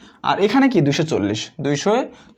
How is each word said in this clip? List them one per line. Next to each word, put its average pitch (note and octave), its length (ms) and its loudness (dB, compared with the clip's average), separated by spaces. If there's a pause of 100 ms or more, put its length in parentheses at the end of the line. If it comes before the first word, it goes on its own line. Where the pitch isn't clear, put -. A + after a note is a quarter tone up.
(220)
আর C#3 180 -2
এখানে B3+ 280 2
কি? F#3 120 2
দুইশো D3+ 220 2
চল্লিশ, G#2+ 480 -2 (100)
দুইশো E3+ 440 0 (340)